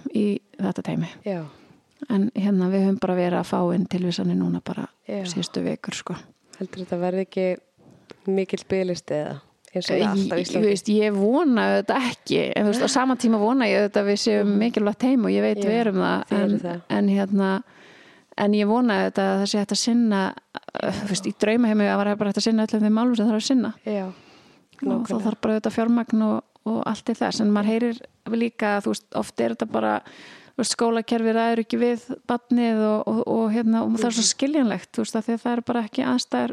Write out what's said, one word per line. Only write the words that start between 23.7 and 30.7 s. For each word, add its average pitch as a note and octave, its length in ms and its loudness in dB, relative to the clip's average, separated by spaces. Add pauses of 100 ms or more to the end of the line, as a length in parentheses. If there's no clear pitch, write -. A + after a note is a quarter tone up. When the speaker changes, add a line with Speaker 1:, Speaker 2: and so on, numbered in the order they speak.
Speaker 2:
Já, G#3 200 -4
Speaker 1:
Og F#3 60 -10 (680)
það C#4 80 -4 (180)
Speaker 2:
nákvæmlega. A3 160 -2
Speaker 1:
þarf G#3+ 180 -2
bara A3 200 0
auðvitað G#3+ 160 -4
fjármagn A3+ 460 2
og, G#3+ 220 0 (220)
og A3+ 200 -2
allt - 240 -6
í A3+ 60 -2
þess, A3+ 240 -2
en G#3+ 120 4
maður G#3 140 2
heyrir A3+ 340 0 (280)
líka A3+ 500 0
að, G3+ 60 -4
þú A3+ 100 -2
veist, - 100 -8 (100)
oft G#3+ 260 -4
er - 100 2
þetta A3+ 220 -4
bara, - 280 0
þú - 580 -16
veist, - 180 -2